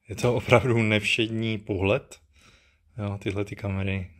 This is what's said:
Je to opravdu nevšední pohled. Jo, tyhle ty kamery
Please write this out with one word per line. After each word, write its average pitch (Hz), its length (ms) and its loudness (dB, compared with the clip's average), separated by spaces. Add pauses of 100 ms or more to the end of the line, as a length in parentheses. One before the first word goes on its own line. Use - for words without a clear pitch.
Je 101 80 -10
to 123 180 0
opravdu 120 480 4
nevšední 110 760 0
pohled. 110 580 -2 (840)
Jo, 101 200 -6
tyhle 101 260 -4
ty 101 120 -12
kamery 98 640 -4